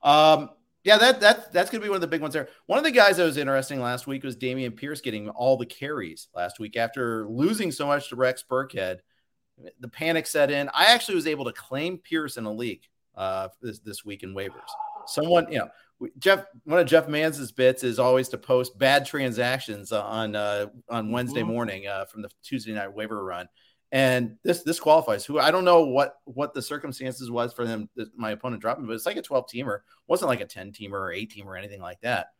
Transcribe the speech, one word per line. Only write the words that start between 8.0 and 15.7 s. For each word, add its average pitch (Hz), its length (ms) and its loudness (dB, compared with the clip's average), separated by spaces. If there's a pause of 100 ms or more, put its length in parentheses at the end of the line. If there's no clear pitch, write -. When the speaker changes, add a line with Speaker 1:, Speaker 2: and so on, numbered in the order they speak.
Speaker 1:
to 131 60 -12
Rex 127 340 0
Burkhead. 95 500 -4 (800)
The 123 80 -16
panic 160 380 -2
set 143 240 2
in. 143 240 -2
I 170 120 6
actually 226 300 6
was 160 120 -2
able 147 180 -4
to 117 80 -6
claim 160 460 -8
Pierce 156 380 -6
in 113 80 -8
a 104 60 -6
league, 110 300 -8 (340)
uh, 95 340 -6 (120)
this, 113 160 -12
this 104 260 -16
week 101 200 -14
in 95 100 -12
waivers. 98 360 -10 (360)
Someone, 165 460 2
you 135 80 -2
know, 92 100 -6 (300)